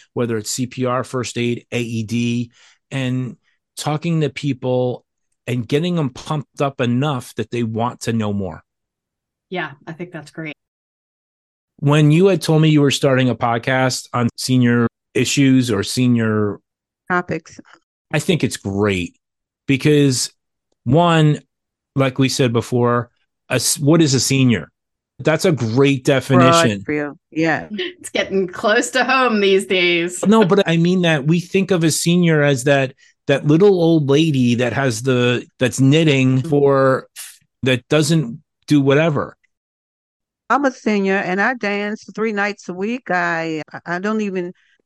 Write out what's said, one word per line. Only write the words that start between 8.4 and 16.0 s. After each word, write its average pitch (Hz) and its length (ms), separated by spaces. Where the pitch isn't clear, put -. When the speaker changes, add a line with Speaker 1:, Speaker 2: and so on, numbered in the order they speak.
Speaker 2:
Yeah, 160 220
I 160 60
think 175 200
that's 147 180
great. 156 240
Speaker 1:
When 147 340
you 170 160
had 180 140
told 156 220
me 156 80
you 151 100
were 139 100
starting 131 380
a 110 80
podcast 127 800
on 120 220
senior 120 520
issues 131 560
or 98 120
senior 110 760